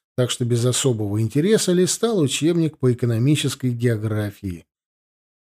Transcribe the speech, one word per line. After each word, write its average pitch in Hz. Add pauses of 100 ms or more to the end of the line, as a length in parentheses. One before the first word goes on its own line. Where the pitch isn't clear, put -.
(180)
так 123
что -
без 120
особого 110
интереса 170
листал 185
учебник 160
по 127
экономической 127
географии. 107 (800)